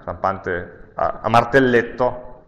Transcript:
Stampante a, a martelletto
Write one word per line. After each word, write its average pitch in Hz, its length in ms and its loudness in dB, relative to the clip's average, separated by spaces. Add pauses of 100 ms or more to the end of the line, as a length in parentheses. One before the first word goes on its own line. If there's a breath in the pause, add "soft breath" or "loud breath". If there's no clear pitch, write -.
Stampante 92 960 -6
a, - 260 -2
a - 80 -8
martelletto 120 1200 2